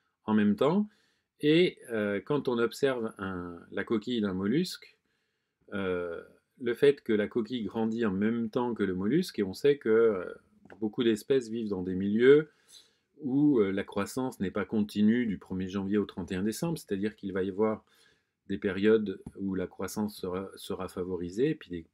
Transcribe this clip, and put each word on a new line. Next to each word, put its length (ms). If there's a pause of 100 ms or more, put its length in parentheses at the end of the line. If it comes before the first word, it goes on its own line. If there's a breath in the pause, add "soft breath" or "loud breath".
(240)
en 80
même 240
temps. 320 (520 soft breath)
Et, 380 (120)
euh, 280
quand 300
on 100
observe 600
un, 420 (100)
la 140
coquille 380
d'un 100
mollusque, 640 (800)
euh, 480 (400)
le 100
fait 300
que 100
la 160
coquille 360
grandit 420
en 60
même 360
temps 240
que 120
le 100
mollusque, 440
et 40
on 100
sait 240
que, 140
euh, 440 (460)
beaucoup 240
d'espèces 460
vivent 180
dans 140
des 120
milieux 540 (720 soft breath)
où, 400
euh, 100
la 140
croissance 560
n'est 100
pas 140
continue 640
du 100
premier 320
janvier 300
au 80
trente 260
et 40
un 60
décembre, 360
c'est-à-dire 380
qu'il 180
va 80
y 80
avoir 340 (640 soft breath)
des 80
périodes 640 (160)
où 180
la 120
croissance 500
sera, 400
sera 320
favorisée, 640
et 40
puis 140
des 260